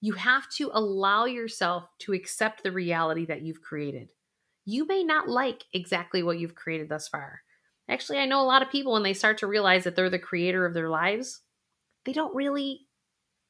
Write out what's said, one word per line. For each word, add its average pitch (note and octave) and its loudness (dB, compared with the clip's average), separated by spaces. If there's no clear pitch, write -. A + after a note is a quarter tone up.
you G#3 -2
have B3 0
to D4 -4
allow G3+ 2
yourself A3 -2
to - -4
accept A3 -2
the F#3+ -2
reality E3 0
that D#3 -6
you've D#3+ -8
created. C#3+ -8
You B3 -2
may F#4+ 0
not D#4 2
like B3 0
exactly F3+ -2
what E3+ 0
you've E3+ -6
created D#3 -6
thus D#3 -6
far. C#3+ -10
Actually, B3+ -2
I C4+ 2
know C4+ 4
a - 4
lot C4 6
of C4+ -2
people, C4+ 0
when G#3+ 4
they G3 2
start G#3+ 2
to G#3 -2
realize G3 4
that F3+ -2
they're F#3 4
the F3+ 0
creator F3+ 0
of E3+ -2
their E3 -2
lives, F#3+ -2
they C4 -4
don't D#4 -2
really C#4 -4